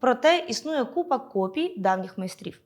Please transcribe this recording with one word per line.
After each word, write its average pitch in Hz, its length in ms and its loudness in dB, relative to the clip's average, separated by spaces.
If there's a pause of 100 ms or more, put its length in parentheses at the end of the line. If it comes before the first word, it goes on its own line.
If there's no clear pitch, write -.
проте 254 380 4
існує 294 460 -2
купа 339 340 -2
копій 214 580 -2
давніх 190 420 0
майстрів. 185 480 -10